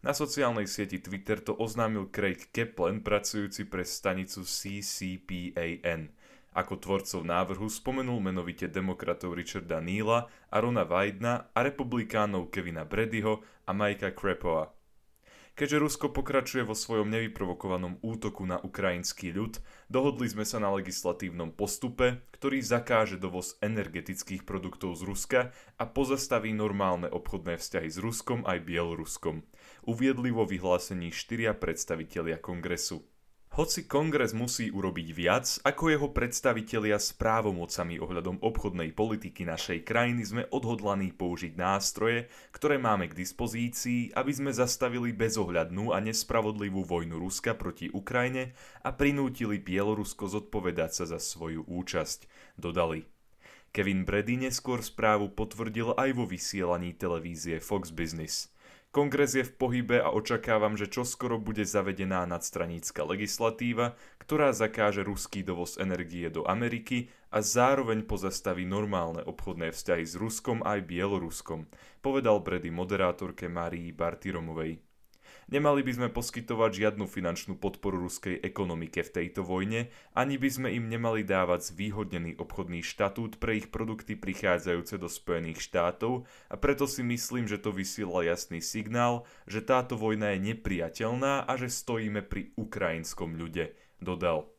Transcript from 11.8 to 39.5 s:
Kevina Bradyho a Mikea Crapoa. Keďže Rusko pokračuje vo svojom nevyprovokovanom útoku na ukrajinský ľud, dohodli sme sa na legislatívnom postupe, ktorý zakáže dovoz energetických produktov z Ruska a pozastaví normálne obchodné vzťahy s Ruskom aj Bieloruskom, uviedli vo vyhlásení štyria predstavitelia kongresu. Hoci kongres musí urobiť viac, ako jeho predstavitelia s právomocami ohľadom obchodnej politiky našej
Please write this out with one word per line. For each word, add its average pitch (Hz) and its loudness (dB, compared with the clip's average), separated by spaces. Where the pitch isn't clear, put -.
Kevina 85 -6
Bradyho 107 0
a - -4
Mikea 101 0
Crapoa. 82 0
Keďže 147 4
Rusko 147 2
pokračuje 127 0
vo 110 -2
svojom 107 2
nevyprovokovanom 92 -2
útoku 113 -4
na 90 0
ukrajinský 92 -2
ľud, 110 -4
dohodli 127 2
sme 104 -4
sa 110 -2
na 98 2
legislatívnom 87 -2
postupe, 123 0
ktorý 135 0
zakáže 117 2
dovoz 90 -6
energetických 92 -4
produktov 90 -6
z 92 -6
Ruska 101 2
a - -2
pozastaví 131 0
normálne 98 2
obchodné 85 -4
vzťahy 82 -4
s 80 -8
Ruskom 113 -2
aj 90 0
Bieloruskom, 82 -2
uviedli 123 2
vo 113 4
vyhlásení 90 0
štyria 113 0
predstavitelia 82 -2
kongresu. 87 -4
Hoci 160 0
kongres 143 2
musí 117 -2
urobiť 90 -2
viac, 87 4
ako 156 4
jeho 147 4
predstavitelia 113 2
s - 0
právomocami 90 0
ohľadom 87 -2
obchodnej 90 0
politiky 107 0
našej 82 -4